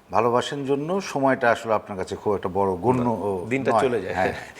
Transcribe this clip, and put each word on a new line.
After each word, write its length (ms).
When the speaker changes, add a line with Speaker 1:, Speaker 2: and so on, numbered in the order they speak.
Speaker 1:
ভালোবাসেন 560
জন্য 340
সময়টা 500
আসলে 240
আপনার 240
কাছে 180
খুব 180
একটা 140
বড় 280
গণ্য 260
Speaker 2:
না, 80
Speaker 1:
ও 400
Speaker 2:
দিনটা 220
Speaker 1:
নয়। 80
Speaker 2:
চলে 220
যায়। 120
Speaker 1:
হ্যাঁ, 180